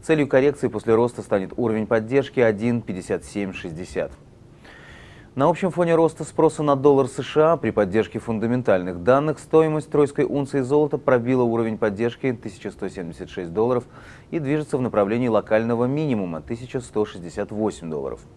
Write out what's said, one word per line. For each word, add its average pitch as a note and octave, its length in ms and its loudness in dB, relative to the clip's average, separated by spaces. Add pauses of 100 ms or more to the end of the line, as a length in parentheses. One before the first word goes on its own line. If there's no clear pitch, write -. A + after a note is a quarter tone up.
Целью D3+ 260 2
коррекции C3+ 400 2
после A2 260 0
роста A#2 280 0
станет G2 340 -2
уровень A2 300 -2
поддержки A#2 540 0
один A2+ 420 2
пятьдесят F2+ 420 -6
семь G2 300 -6
шестьдесят. E2+ 580 -8 (1200)
На C#3 140 2
общем F3 240 0
фоне E3+ 240 2
роста D#3+ 260 2
спроса D#3 400 0
на C#3+ 140 2
доллар C3+ 320 4
С - 120 -10
Ш D#3 340 2
А - 20 -2
при A2 160 -2
поддержке G#2 480 0
фундаментальных G#2+ 840 -2
данных C#3 380 2
стоимость D#3 500 2
тройской D3 340 2
унции C#3 360 -2
золота D3 360 0
пробила B2+ 460 2
уровень A2+ 340 0
поддержки A2+ 560 -2
тысяча A2 380 -10
сто F#2+ 180 -8
семьдесят F2 420 -10
шесть F2 220 -8
долларов A#2+ 300 2 (480)
и E3 80 -4
движется D3 400 -2
в B2+ 40 0
направлении A2 440 2
локального A2+ 600 2
минимума A#2+ 540 -2
тысяча A#2 380 -8
сто A2 260 -2
шестьдесят F#2 460 -8
восемь F#2+ 400 -4
долларов. C2+ 300 -8 (160)